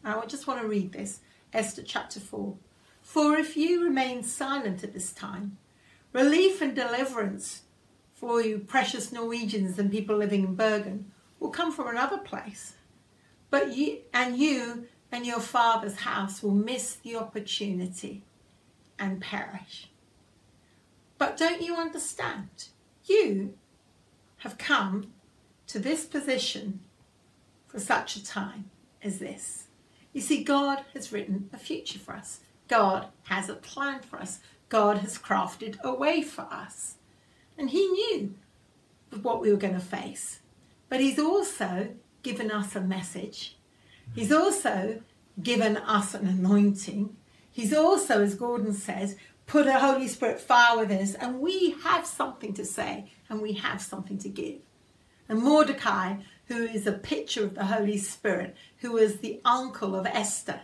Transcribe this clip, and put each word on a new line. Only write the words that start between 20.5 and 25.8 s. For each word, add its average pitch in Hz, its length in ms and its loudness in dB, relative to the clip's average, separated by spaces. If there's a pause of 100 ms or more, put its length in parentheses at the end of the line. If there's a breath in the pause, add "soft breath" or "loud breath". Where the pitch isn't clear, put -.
But - 180 0
don't 339 240 0
you 339 160 -4
understand? - 920 -8 (360)
You 220 500 2 (840)
have - 180 -12
come 202 560 0 (540)
to - 140 -8